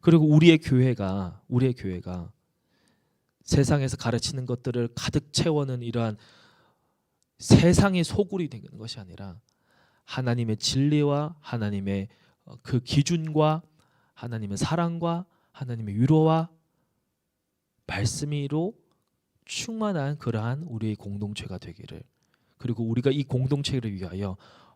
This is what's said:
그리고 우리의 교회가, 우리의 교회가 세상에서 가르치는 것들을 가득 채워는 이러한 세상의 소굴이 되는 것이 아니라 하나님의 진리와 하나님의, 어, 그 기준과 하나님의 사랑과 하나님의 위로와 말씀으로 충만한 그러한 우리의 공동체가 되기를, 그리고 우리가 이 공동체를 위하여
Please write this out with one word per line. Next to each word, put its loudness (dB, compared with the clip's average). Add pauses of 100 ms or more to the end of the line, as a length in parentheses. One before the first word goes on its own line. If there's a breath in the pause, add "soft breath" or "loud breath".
그리고 6
우리의 10
교회가, 0
우리의 0
교회가 -10 (1080)
세상에서 2
가르치는 -4
것들을 -4
가득 -4
채워는 -2
이러한 -2 (1200 soft breath)
세상의 6
소굴이 -2
되는 -14
것이 -12
아니라 -16 (680)
하나님의 -2
진리와 0
하나님의, -4 (360 soft breath)
어, -20
그 0
기준과 0 (520)
하나님의 -8
사랑과 -2 (280)
하나님의 -8
위로와 4 (1400)
말씀으로 -4 (680)
충만한 -4
그러한 -4
우리의 -6
공동체가 -8
되기를, -18 (540)
그리고 -6
우리가 0
이 0
공동체를 -2
위하여 -6 (400 soft breath)